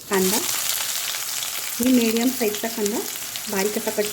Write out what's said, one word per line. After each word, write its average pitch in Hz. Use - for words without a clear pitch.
कांदा. 190
मी 262
मीडियम 233
साईजचा 226
कांदा 226
बारीक 202
असा 220
कट 214